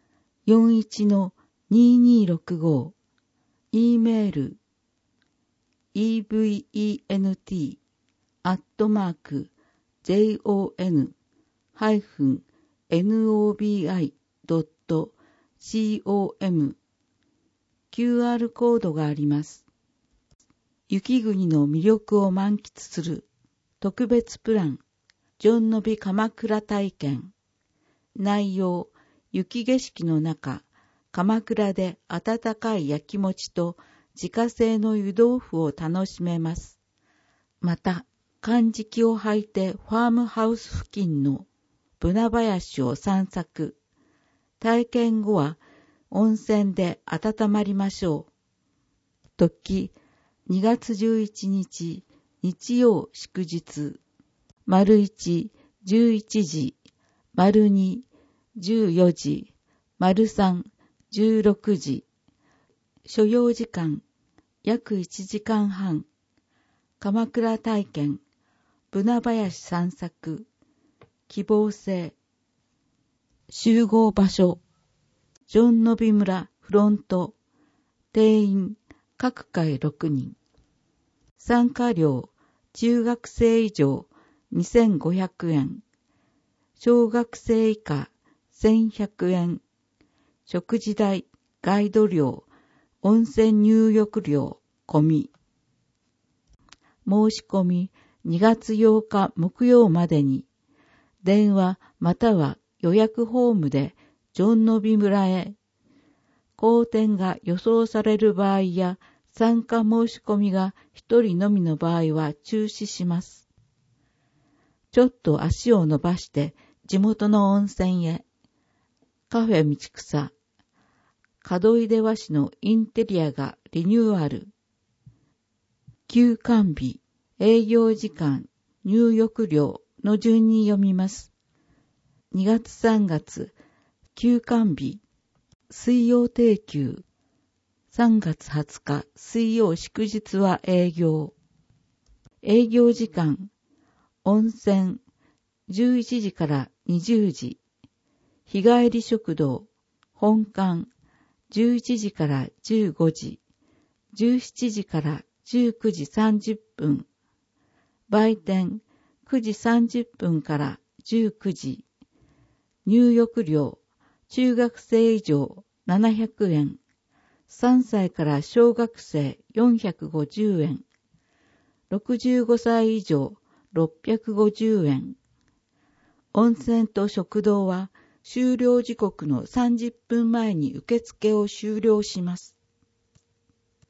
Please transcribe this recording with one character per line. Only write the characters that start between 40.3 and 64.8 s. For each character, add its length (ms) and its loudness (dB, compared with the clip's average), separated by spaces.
ウ 80 0
ス 220 -10
付 120 -10
近 340 -4
の 240 -2
ブ 140 -2
ナ 160 0
林 520 -2
を 140 -2
散 320 -2
策。 480 -10
体 260 0
験 360 0
後 120 -2
は 240 0
温 220 2
泉 400 -2
で 320 -4
温 460 -4
ま 120 0
り 100 -4
ま 160 -2
し 160 -8
ょ 240 -4
う。 1080 -20
時、 540 -2
二 140 -2
月 320 0
十 280 -2
一 260 -8
日、 560 -6
日 360 -4
曜 340 2
祝 280 -12
日。 580 -10
丸 340 4
一、 520 -4
十 300 2
一 300 -2
時。 320 -6
丸 360 4
二、 340 0
十 340 -2
四 200 4
時。 420 -8
丸 300 2
三、 380 -2
十 320 0
六 360 0
時。 280 -8
所 200 0
要 260 2
時 160 -6
間、 340 -6
約 340 -4